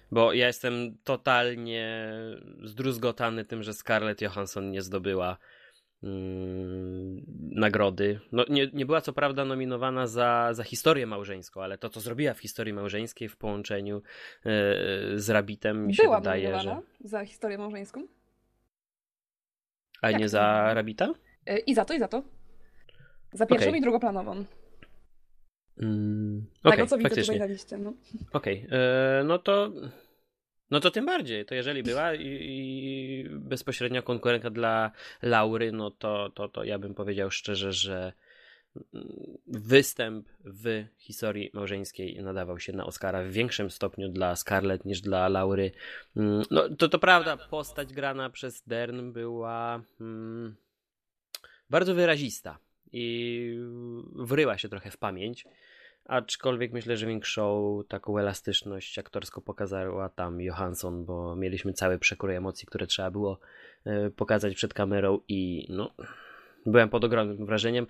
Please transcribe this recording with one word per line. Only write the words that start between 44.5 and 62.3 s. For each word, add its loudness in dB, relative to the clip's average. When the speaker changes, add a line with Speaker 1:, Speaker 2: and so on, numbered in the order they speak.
Speaker 1:
niż -4
dla 2
Laury. 2
Mm, 2
no 4
to, 6
to 2
prawda, 6
postać -8
grana -4
przez -12
Dern -4
była, -6
mm, -10
bardzo 4
wyrazista 2
i -4
wryła 2
się -6
trochę -12
w -14
pamięć. -6
Aczkolwiek -2
myślę, -2
że -4
większą 0
taką -4
elastyczność -2
aktorską -10
pokazała -4
tam -4
Johansson, -4
bo -4
mieliśmy -2
cały 2
przekrój 0